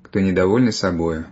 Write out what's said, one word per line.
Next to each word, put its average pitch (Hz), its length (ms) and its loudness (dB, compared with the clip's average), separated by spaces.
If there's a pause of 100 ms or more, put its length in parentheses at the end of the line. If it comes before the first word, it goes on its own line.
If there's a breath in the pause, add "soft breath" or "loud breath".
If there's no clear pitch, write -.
кто - 180 -4
недовольны 95 520 2
собою, 82 600 -2